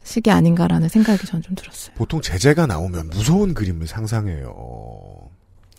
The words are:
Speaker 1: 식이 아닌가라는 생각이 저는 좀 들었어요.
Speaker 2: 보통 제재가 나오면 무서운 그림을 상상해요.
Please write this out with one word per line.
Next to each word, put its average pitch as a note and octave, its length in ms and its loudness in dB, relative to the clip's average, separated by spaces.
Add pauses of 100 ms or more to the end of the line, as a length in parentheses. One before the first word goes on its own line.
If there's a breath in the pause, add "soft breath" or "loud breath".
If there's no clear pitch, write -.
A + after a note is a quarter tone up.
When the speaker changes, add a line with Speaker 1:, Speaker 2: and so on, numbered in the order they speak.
Speaker 1:
식이 A3+ 280 0
아닌가라는 E3+ 580 4
생각이 G#3+ 380 2
저는 E3 160 -6
좀 F#3 120 -10
들었어요. - 420 -14
Speaker 2:
보통 D3 240 -2
제재가 C#3+ 460 2
나오면 E2+ 440 -4
무서운 D#3 440 2
그림을 F2+ 320 -4
상상해요. D2+ 920 -6 (1000 loud breath)